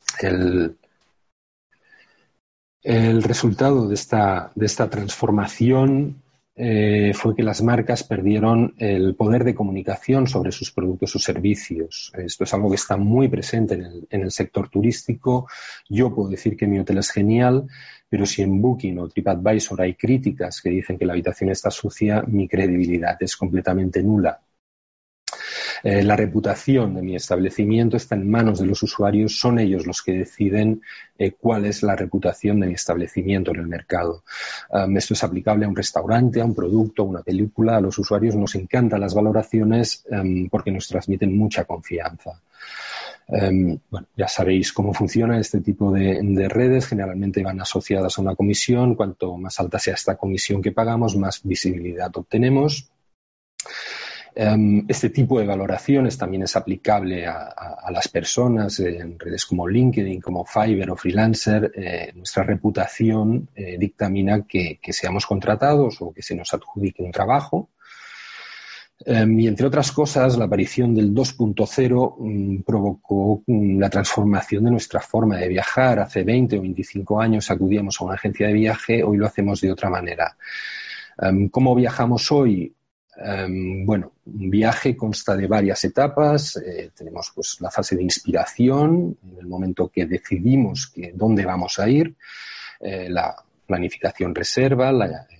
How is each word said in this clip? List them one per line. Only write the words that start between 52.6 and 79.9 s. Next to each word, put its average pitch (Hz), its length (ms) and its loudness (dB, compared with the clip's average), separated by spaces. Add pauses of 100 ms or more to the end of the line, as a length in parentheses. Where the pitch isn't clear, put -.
Em, 107 520 4
este 120 240 0
tipo 131 300 2
de 104 60 2
valoraciones 101 720 0
también 95 280 -4
es - 100 -4
aplicable 95 720 -2
a, 82 220 -8
a, - 340 -14
a - 80 -10
las - 160 -2
personas 107 720 0
en 85 400 -4
redes 85 260 -8
como 90 220 -2
LinkedIn, 101 540 2
como 90 240 -6
Fiverr 101 480 0
o 90 40 -8
Freelancer. 107 800 2
Eh, 87 400 -8
nuestra 90 300 -4
reputación, 110 1080 0
eh, 90 240 -12
dictamina 101 640 0
que, 90 380 -4
que - 120 -10
seamos 95 340 -4
contratados 123 760 0
o 85 100 -10
que - 100 -16
se - 140 -8
nos 85 180 -8
adjudique - 480 -6
un 90 80 -8
trabajo. 139 600 -2 (1300)
Em, 110 360 4
y 113 80 4
entre 110 180 0
otras 135 240 0
cosas, 131 480 2
la 113 60 2
aparición 101 500 2
del 104 180 4
dos 131 200 2
punto 107 340 0
cero, 123 540 2
mm, 101 400 -2
provocó, 101 840 0
mm, 101 360 4
la 98 100 2
transformación 104 720 2
de 120 60 6
nuestra 110 300 0
forma 107 360 0
de 90 120 -2
viajar. 107 500 2
Hace 98 240 -2
veinte 113 340 2
o 98 60 0
veinticinco 95 580 -4
años 110 300 2
acudíamos 98 500 0
a - 40 -6
una 92 100 -4
agencia 101 320 -2
de 107 60 2
viaje, 110 500 2
hoy 104 140 2
lo 104 100 2
hacemos 101 360 0
de 95 100 2
otra 92 180 -2